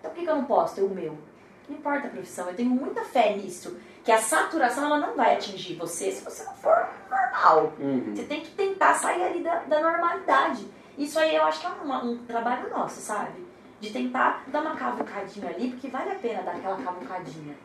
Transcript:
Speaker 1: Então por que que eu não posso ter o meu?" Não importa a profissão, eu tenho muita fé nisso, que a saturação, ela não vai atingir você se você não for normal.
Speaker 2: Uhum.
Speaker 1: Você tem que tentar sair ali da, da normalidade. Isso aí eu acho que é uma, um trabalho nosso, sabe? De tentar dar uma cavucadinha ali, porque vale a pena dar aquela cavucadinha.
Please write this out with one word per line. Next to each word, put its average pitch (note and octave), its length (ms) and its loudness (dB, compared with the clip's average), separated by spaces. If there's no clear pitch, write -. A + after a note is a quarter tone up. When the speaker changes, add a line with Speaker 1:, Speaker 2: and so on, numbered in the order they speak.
Speaker 1:
Então G4+ 100 -8
por - 80 -12
que E4+ 60 -4
que E4 60 -2
eu D#4 60 4
não C4+ 80 0
posso F3 300 4
ter G3 80 0
o G3 80 2
meu?" E3 260 -6
Não C#4+ 120 -10
importa C#4+ 300 -2
a - 20 -8
profissão, F3+ 380 -8
eu F3+ 60 -8
tenho A#3+ 140 0
muita E4+ 340 0
fé - 340 4
nisso, - 420 -10
que - 80 2
a A3 80 8
saturação, C#4 680 2
ela D4 120 4
não D#4+ 160 0
vai G#3+ 220 6
atingir F3+ 380 -6
você E3+ 360 -4
se - 140 -6
você - 180 -10
não - 120 -12
for - 340 4
normal. - 680 4
Speaker 2:
Uhum. B2+ 340 -2
Speaker 1:
Você G#2 120 -4
tem D4+ 160 -4
que - 100 -14
tentar - 440 4
sair F4 280 0
ali F4 180 -2
da, E4+ 200 0
da D4+ 200 2
normalidade. D#4+ 880 2
Isso D4 180 -4
aí D#4 200 4
eu D#4 80 6
acho D#4 160 2
que F4 60 -6
é F4+ 40 -2
uma, B3+ 180 -2
um A#3+ 220 -2
trabalho A#3+ 460 -2
nosso, - 300 -4
sabe? - 460 -6
De G#3 120 -8
tentar B3+ 580 0
dar D4 140 0
uma D#4 120 -2
cavucadinha G#3 760 -6
ali, F#3 220 -2
porque - 160 -10
vale D4 240 -4
a F#4+ 60 -4
pena G#3 260 -4
dar F3+ 140 -4
aquela F#3+ 200 -4
cavucadinha. F3 800 -8